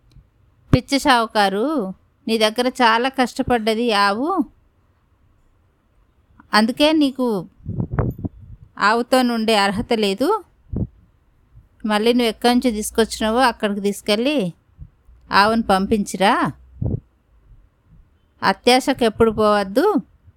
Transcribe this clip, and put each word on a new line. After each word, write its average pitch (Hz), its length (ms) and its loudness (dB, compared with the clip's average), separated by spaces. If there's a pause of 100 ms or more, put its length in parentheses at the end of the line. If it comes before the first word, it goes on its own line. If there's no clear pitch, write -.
(720)
పిచ్చి 262 280 0
షావుకారు, 220 680 0 (600)
నీ 220 100 0
దగ్గర 220 320 0
చాలా 240 400 0
కష్టపడ్డది 240 840 -2
ఆవు, 202 360 0 (2250)
అందుకే 240 380 2
నీకు 269 360 0 (1500)
ఆవుతో 233 420 2
నుండే 226 340 0
అర్హత 202 380 0
లేదు, 214 360 0 (1600)
మళ్ళీ 214 280 2
నువ్వు 240 160 2
ఎక్కడి 240 240 0
నుంచి 247 180 2
తీసుకొచ్చినావో 220 680 -2
అక్కడికి 220 420 -2
తీసుకెళ్ళి 208 720 -2 (800)
ఆవును 220 320 2
పంపించిరా, 196 680 0 (2000)
అత్యాశకు 254 600 2
ఎప్పుడు 226 280 2
పోవద్దు, 208 540 0 (520)